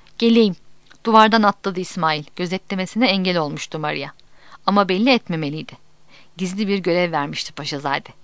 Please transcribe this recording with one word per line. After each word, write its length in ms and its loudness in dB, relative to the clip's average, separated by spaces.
"Geleyim." 380 4
Duvardan 380 6
atladı 360 -2
İsmail. 440 -4
Gözetlemesine 720 -4
engel 300 0
olmuştu 420 -6
Maria. 300 -6
Ama 240 2
belli 200 2
etmemeliydi. 640 -2
Gizli 300 -4
bir 100 0
görev 340 0
vermişti 420 -6
Paşazade. 560 -6